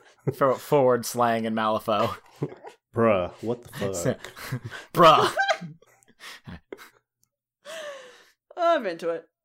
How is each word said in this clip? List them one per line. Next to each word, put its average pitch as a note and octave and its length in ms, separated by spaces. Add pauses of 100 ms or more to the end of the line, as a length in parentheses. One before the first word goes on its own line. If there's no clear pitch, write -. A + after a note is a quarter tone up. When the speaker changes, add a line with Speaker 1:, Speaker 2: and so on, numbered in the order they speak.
Speaker 1:
<laughs> - 260
Speaker 2:
for-, C3+ 200
forward B2+ 500
slang A#2 400
in A2 100
Malifaux. A2 600 (800)
Speaker 3:
Bruh, G2+ 360 (100)
what A2+ 220
the - 60
Speaker 2:
<laughs> G2 220
Speaker 3:
fuck? - 680 (320)
Speaker 2:
Bruh. D#3+ 400 (1120)
<laughs> - 120 (2000)
Speaker 1:
I'm E4+ 300
into E3+ 240
it. E3 160 (180)